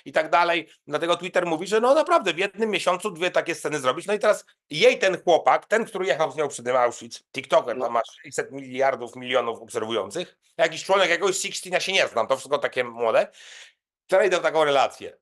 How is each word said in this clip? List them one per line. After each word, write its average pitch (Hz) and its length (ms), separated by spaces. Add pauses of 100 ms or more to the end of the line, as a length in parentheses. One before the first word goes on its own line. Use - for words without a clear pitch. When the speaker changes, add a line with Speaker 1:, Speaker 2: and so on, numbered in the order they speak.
Speaker 1:
i 139 80
tak 156 180
dalej. 170 380 (180)
Dlatego 165 300
Twitter 175 300
mówi, 165 200
że 214 140
no 254 140
naprawdę 302 400
w 160 40
jednym 202 320
miesiącu 185 400
dwie 170 200
takie 165 240
sceny 151 260
zrobić. 151 260
No 202 80
i 208 40
teraz 156 260 (260)
jej 202 280
ten 190 240
chłopak, 156 440
ten, 220 180
który 185 220
jechał 156 260
z 135 40
nią 147 120
przy 123 140
tym 127 140
Auschwitz, 120 460 (100)
TikToker, 127 440
Speaker 2:
No. 127 80
Speaker 1:
tam 120 100
ma 117 80 (200)
sześćset 131 300
miliardów, 127 640
milionów 120 460
obserwujących, 110 760 (200)
jakiś 160 280
członek 185 260
jakiegoś 180 280
Sixteen, 185 340
ja 170 80
się 190 120
nie 160 160
znam, 110 180
to 135 100
wszystko 135 220
takie 127 260
młode. 120 420 (800)
Wczoraj 190 240
dał 175 100
taką 156 240
relację. 127 580